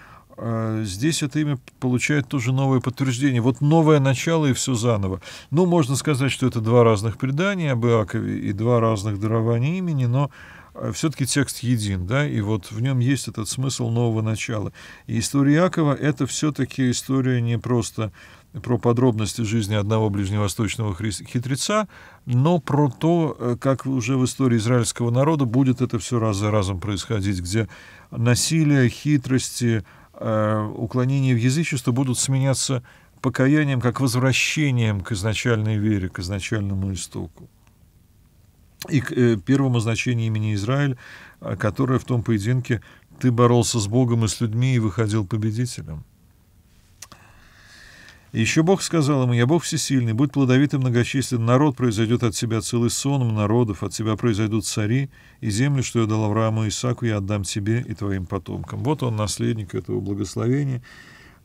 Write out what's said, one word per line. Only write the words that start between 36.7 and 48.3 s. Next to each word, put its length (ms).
истоку. 560
И 140
к, 100
э, 240
первому 440
значению 480
имени 260
Израиль, 420
э, 140
которое 420
в 60
том 180
поединке 580
«ты 100
боролся 480
с 80
Богом 380
и 40
с 120
людьми 360
и 20
выходил 480
победителем». 800